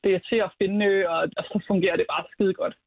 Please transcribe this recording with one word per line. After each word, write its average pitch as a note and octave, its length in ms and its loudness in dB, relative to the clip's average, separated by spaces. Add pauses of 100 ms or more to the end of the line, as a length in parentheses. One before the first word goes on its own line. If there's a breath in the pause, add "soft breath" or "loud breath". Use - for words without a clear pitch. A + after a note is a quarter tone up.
det G3 100 4
er F3+ 40 0
til - 180 -4
at G3 140 0 (100)
finde, G3+ 260 0 (220)
og, E3 120 0 (180)
og - 120 -6
så G#3 160 -2
fungerer F3+ 300 2
det - 140 0
bare D#3+ 220 -4
skide F#3+ 220 0
godt. - 200 -4 (120)